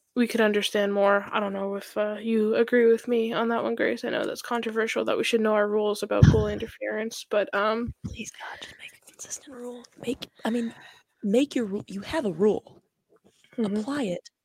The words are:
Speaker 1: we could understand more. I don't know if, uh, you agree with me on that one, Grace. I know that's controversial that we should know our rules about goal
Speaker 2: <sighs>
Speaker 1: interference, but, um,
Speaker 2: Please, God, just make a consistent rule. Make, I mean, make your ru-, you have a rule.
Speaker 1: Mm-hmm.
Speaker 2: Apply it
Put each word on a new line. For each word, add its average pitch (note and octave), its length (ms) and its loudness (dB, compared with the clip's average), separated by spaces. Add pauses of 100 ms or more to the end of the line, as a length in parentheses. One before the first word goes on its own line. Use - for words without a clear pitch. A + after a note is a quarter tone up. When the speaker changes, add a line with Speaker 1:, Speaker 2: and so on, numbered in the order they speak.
(160)
Speaker 1:
we A#3+ 120 2
could A3+ 140 6
understand G#3 520 2
more. G3+ 380 4
I A3 80 0
don't G3+ 140 -2
know G3 220 -4
if, - 220 -10
uh, G#3 240 -2
you A3 340 2
agree A#3 360 4
with A3+ 160 2
me A#3 240 0
on A#3 160 0
that A#3 160 -2
one, A#3 120 -2
Grace. A#3 280 0
I A#3+ 60 -4
know - 160 -2
that's - 160 -6
controversial A3+ 640 -4
that - 120 0
we - 60 0
should A#3 160 2
know G#3+ 140 2
our G#3 160 2
rules G#3 340 -2
about G#3 300 6
goal G#3+ 140 2
Speaker 2:
<sighs> - 20 -4
Speaker 1:
interference, G#3+ 800 -8
but, G#3 260 0
um, A3 380 -2 (120)
Speaker 2:
Please, - 260 -12
God, - 300 -16
just - 180 -16
make - 120 -20 (100)
a - 100 -20
consistent - 440 -16
rule. A#3+ 280 -14 (220)
Make, - 220 -6 (160)
I A3 60 -2
mean, A#3 240 -4 (500)
make A#3 320 0
your A#3+ 100 0
ru-, G3+ 220 -6
you G3 140 -12
have D4+ 240 -4
a F#3 80 -2
rule. F3+ 500 0 (720)
Speaker 1:
Mm-hmm. G#3 200 -2
Speaker 2:
Apply C4+ 260 -4
it F3+ 260 -6 (160)